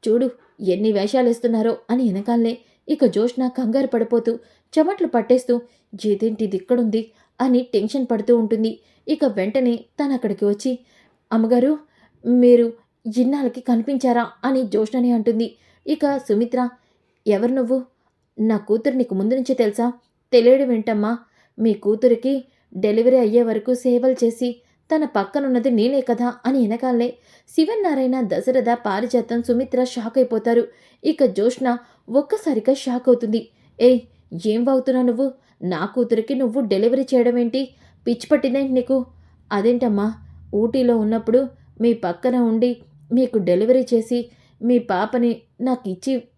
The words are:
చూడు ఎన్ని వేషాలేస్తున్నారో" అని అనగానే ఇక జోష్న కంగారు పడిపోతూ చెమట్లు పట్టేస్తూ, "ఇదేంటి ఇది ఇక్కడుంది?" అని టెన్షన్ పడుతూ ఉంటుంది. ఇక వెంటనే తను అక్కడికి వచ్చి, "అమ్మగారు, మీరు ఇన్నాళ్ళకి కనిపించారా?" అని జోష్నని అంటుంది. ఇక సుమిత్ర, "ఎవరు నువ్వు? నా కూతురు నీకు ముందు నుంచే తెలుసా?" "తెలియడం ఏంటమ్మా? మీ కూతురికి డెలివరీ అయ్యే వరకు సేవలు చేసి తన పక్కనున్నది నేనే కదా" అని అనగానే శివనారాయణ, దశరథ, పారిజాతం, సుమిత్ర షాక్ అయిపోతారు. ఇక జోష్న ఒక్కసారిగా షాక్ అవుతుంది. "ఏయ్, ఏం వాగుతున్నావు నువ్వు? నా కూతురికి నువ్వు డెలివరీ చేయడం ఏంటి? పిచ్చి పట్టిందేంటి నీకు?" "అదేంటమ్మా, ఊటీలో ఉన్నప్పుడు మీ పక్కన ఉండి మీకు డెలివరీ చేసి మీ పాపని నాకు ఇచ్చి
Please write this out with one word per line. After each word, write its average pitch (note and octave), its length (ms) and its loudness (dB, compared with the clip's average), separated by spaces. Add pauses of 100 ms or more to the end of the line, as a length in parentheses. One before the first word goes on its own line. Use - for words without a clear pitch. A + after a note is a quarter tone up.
చూడు A#3+ 220 2 (300)
ఎన్ని G3+ 320 0
వేషాలేస్తున్నారో" A3+ 840 0 (140)
అని B3 200 0
అనగానే A3+ 480 -2 (300)
ఇక D4+ 160 0
జోష్న A#3+ 440 0
కంగారు B3+ 380 -2
పడిపోతూ A#3 520 -2 (400)
చెమట్లు F4 280 -2
పట్టేస్తూ, A#3+ 540 0 (440)
"ఇదేంటి G#3+ 400 -2
ఇది G3 120 -4
ఇక్కడుంది?" A3 540 -2 (300)
అని B3 340 2
టెన్షన్ A3 360 -2
పడుతూ A#3 260 2
ఉంటుంది. A3 420 -2 (300)
ఇక D4+ 160 0
వెంటనే A#3 520 0
తను C#4 360 -6
అక్కడికి G#3+ 320 -4
వచ్చి, G#3 340 -2 (540)
"అమ్మగారు, B3 460 2 (480)
మీరు A#3+ 460 6 (440)
ఇన్నాళ్ళకి B3+ 440 -2
కనిపించారా?" A#3+ 720 0 (140)
అని C4 180 0
జోష్నని A3 500 0
అంటుంది. A3+ 440 -2 (300)
ఇక D4 300 -2
సుమిత్ర, A#3+ 520 -2 (580)
"ఎవరు G#3+ 260 0
నువ్వు? C4 300 -2 (580)
నా A3 160 2
కూతురు A3+ 380 -2
నీకు B3 200 -2
ముందు G#3 200 0
నుంచే C4 200 -2
తెలుసా?" A#3+ 380 0 (400)
"తెలియడం B3+ 400 6
ఏంటమ్మా? A3 460 -2 (400)
మీ A3 140 2
కూతురికి A#3 720 0 (320)
డెలివరీ A3 400 2
అయ్యే A#3 260 4
వరకు A3+ 320 0
సేవలు B3 500 0
చేసి A#3 380 -2 (320)
తన D#4 100 0
పక్కనున్నది B3+ 680 -2
నేనే A#3+ 300 2
కదా" A#3+ 340 -2 (120)
అని B3+ 200 2
అనగానే A#3+ 480 -2 (340)
శివనారాయణ, D#4 720 0
దశరథ, A#3+ 500 0
పారిజాతం, A#3 720 -2
సుమిత్ర B3 420 -2
షాక్ A#3+ 340 -6
అయిపోతారు. A#3 500 0 (360)
ఇక D4 200 2
జోష్న A#3+ 540 0 (300)
ఒక్కసారిగా C4+ 640 0
షాక్ B3 340 -4
అవుతుంది. A#3 400 0 (320)
"ఏయ్, B3 200 6 (460)
ఏం A3 180 0
వాగుతున్నావు B3+ 420 0
నువ్వు? B3 260 0 (300)
నా F3 240 -4
కూతురికి A#3 480 0
నువ్వు B3+ 260 -2
డెలివరీ A3+ 420 2
చేయడం A#3+ 360 2
ఏంటి? B3 360 -2 (320)
పిచ్చి A#3+ 260 -4
పట్టిందేంటి C4+ 400 0
నీకు?" B3+ 340 0 (460)
"అదేంటమ్మా, A3 600 0 (400)
ఊటీలో A#3 440 2
ఉన్నప్పుడు A3+ 500 0 (320)
మీ A#3 120 2
పక్కన A3+ 440 -2
ఉండి A#3 460 0 (300)
మీకు B3 260 0
డెలివరీ G#3 560 2
చేసి A#3 360 -2 (320)
మీ A#3+ 160 2
పాపని A3+ 600 -2 (200)
నాకు B3 300 -4
ఇచ్చి A#3+ 320 -4 (160)